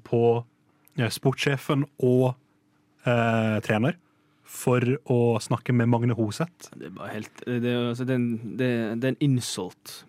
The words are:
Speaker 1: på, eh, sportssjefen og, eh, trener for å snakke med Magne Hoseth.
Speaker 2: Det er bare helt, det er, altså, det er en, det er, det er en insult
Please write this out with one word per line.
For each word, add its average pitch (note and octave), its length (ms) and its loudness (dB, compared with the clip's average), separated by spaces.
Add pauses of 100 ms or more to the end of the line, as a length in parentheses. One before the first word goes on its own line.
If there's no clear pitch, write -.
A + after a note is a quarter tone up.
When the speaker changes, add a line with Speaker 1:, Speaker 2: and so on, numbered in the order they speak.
Speaker 1:
på, A#2 200 0 (760)
eh, A#2+ 100 2
sportssjefen C#3 800 0 (180)
og, B2+ 320 4 (720)
eh, A2+ 580 2
trener A#2 320 0 (480)
for - 380 0 (240)
å A#2+ 160 2 (180)
snakke - 340 -4
med A#2 160 4
Magne A#2+ 300 2
Hoseth. - 560 -4
Speaker 2:
Det B1 140 -14
er - 20 -12
bare G2+ 240 -12
helt, - 320 -12
det A#2+ 240 -2
er, A#2+ 80 0 (140)
altså, A#2+ 120 -6
det B2+ 60 -2
er B2+ 80 2
en, A#2 380 -4
det B2+ 100 0
er, A#2 300 -2
det A#2 80 -4
er C3 100 0
en - 80 -4
insult A#2 720 -2 (140)